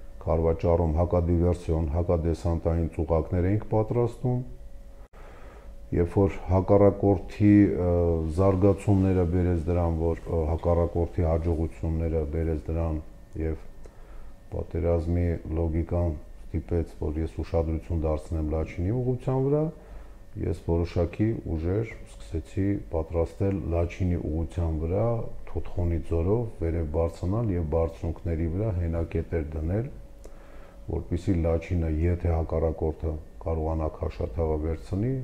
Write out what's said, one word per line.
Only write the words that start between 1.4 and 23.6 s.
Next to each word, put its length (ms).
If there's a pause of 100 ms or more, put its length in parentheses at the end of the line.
հակադեսանտային 1000
ծուղակներ 580
էինք 180
պատրաստում, 760 (1500)
երբ 220
որ 300
հակառակորդի, 1160
ը, 360 (360)
զարգացումները 960
բերեց 380
դրան, 340
որ, 240
ը, 240
հակառակորդի 800
հաջողությունները 1000
բերեց 360
դրան 380 (360)
և 300 (840)
պատերազմի 800 (220)
լոգիկան 680 (240)
ստիպեց, 540
որ 240
ես 180
ուշադրություն 680
դարձնեմ 480
Լաչինի 420
ուղղության 480
վրա, 240 (680)
ես 300
որոշակի 680 (140)
ուժեր 480 (120)
սկսեցի 640 (200)
պատրաստել 800